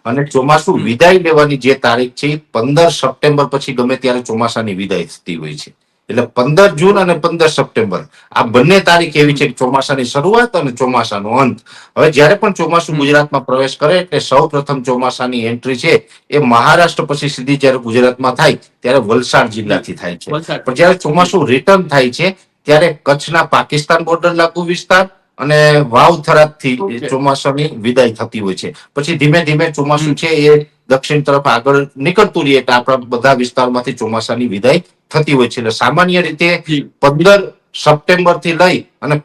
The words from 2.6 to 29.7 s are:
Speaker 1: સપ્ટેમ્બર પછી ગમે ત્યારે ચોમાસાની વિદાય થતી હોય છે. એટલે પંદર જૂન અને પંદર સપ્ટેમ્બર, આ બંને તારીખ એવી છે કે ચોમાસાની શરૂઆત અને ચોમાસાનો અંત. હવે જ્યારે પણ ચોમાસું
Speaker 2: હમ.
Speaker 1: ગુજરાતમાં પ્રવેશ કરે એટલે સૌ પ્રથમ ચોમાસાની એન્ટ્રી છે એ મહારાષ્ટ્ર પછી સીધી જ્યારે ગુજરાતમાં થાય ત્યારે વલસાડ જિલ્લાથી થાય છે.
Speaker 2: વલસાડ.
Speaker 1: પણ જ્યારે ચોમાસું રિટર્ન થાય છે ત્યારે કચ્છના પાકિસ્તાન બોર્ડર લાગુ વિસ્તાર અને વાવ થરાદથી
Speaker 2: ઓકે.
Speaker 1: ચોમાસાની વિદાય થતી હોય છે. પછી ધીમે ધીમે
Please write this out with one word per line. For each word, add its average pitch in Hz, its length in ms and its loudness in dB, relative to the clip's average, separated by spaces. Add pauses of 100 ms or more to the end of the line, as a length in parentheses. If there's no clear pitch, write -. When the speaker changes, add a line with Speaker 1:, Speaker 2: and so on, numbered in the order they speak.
Speaker 1:
સપ્ટેમ્બર 143 560 0
પછી 139 280 -6
ગમે 123 220 -2
ત્યારે 123 260 -2
ચોમાસાની 113 520 -4
વિદાય 90 300 -4
થતી - 320 -12
હોય 78 200 -12
છે. - 200 -18 (340)
એટલે 117 160 -2
પંદર 156 500 2
જૂન 190 240 2
અને 175 140 0
પંદર 165 340 0
સપ્ટેમ્બર, 110 520 -4 (320)
આ 131 120 0
બંને 165 360 4
તારીખ 170 380 2
એવી 147 160 4
છે 139 140 0
કે 123 60 -10
ચોમાસાની 135 500 -2
શરૂઆત 196 520 0
અને 143 160 -2
ચોમાસાનો 117 580 -4
અંત. 120 300 -2 (380)
હવે 151 140 4
જ્યારે 147 240 4
પણ 202 180 -2
ચોમાસું 165 420 -2
Speaker 2:
હમ. 147 40 -2
Speaker 1:
ગુજરાતમાં 143 460 0
પ્રવેશ 131 320 -2
કરે 160 200 0
એટલે 180 220 -4
સૌ 143 280 2
પ્રથમ 143 340 -6
ચોમાસાની 123 640 -4
એન્ટ્રી 120 300 -6
છે 127 320 0 (220)
એ 143 80 0
મહારાષ્ટ્ર 147 680 2
પછી 147 240 -6
સીધી 139 280 -4
જ્યારે 131 200 2
ગુજરાતમાં 123 580 0
થાય 151 180 2
ત્યારે - 460 -4
વલસાડ 123 480 0
જિલ્લાથી 104 460 -6
થાય 87 220 -12
છે. - 160 -14
Speaker 2:
વલસાડ. 156 280 -8
Speaker 1:
પણ 127 140 -6
જ્યારે 170 200 4
ચોમાસું 175 540 0
રિટર્ન 185 340 2
થાય 139 300 0
છે 185 260 -4 (280)
ત્યારે 156 400 2
કચ્છના 143 380 0
પાકિસ્તાન 147 600 -2
બોર્ડર 170 300 -2
લાગુ 165 280 0
વિસ્તાર 185 480 0 (280)
અને 147 200 0 (320)
વાવ 151 320 4
થરાદથી 151 600 0
Speaker 2:
ઓકે. 117 180 -6
Speaker 1:
ચોમાસાની 139 800 -2
વિદાય 120 340 0
થતી 113 280 -8
હોય 95 160 -4
છે. - 200 -12 (200)
પછી 147 220 -4
ધીમે 151 260 2
ધીમે 156 320 -2